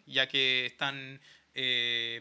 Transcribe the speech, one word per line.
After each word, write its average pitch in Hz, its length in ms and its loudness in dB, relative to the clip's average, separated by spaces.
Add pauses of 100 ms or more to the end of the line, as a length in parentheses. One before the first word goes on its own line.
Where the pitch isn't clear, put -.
ya 135 200 2
que 131 380 2
están, 135 560 -6 (320)
eh, 120 680 0